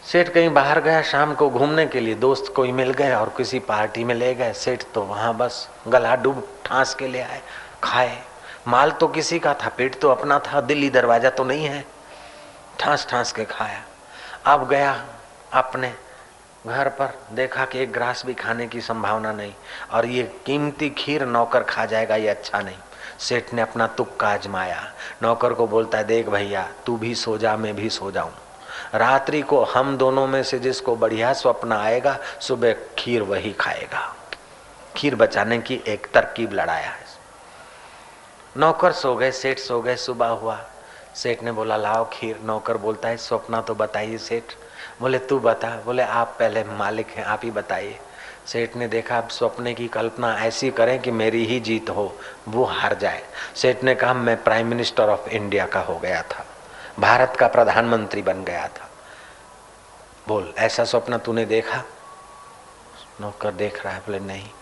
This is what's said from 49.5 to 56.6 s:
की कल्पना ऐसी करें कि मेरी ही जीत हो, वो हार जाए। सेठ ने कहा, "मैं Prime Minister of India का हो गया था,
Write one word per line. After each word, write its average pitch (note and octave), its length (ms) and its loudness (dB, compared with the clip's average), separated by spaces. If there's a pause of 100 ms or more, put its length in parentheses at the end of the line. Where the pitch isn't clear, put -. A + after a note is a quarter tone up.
की A#2+ 140 -6
कल्पना A2+ 500 -2
ऐसी A#2+ 320 0
करें B2 300 2
कि C3 100 -2
मेरी A2+ 360 2
ही B2 140 0
जीत A2 300 -2
हो, F#2+ 260 -4 (320)
वो A#2 160 2
हार - 300 0
जाए। - 280 -2 (340)
सेठ B2+ 280 2
ने C3 100 6
कहा, B2 200 2
"मैं A#2 300 2
Prime A2+ 280 4
Minister A2 460 2
of - 220 -4
India G2 300 0
का F#2+ 100 0
हो - 180 -4
गया F2 240 -2
था, - 240 -10 (520)